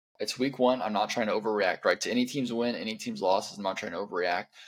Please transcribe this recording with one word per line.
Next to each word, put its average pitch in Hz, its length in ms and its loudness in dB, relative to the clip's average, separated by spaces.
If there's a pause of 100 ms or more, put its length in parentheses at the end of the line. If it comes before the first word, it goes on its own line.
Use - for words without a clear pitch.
(220)
it's 107 180 -4
week 135 180 0
one. 127 240 4
I'm 107 120 -2
not 104 160 0
trying 113 180 0
to 101 60 0
overreact, 104 500 2
right? 92 160 4
To - 100 -4
any 123 160 2
team's 123 280 -2
win, 117 220 0
any 107 200 -6
team's 107 260 -8
losses, 95 360 2
I'm 101 60 -8
not 95 120 -2
trying 101 160 -8
to 85 60 -6
overreact. 90 480 -2 (220)